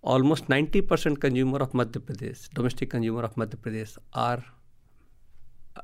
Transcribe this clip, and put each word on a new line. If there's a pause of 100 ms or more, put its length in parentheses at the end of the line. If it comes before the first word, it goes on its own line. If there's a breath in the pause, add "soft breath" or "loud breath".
Almost
ninety
percent
consumer
of
Madhya
Pradesh,
domestic
consumer
of
Madhya
Pradesh, (160)
are (1400)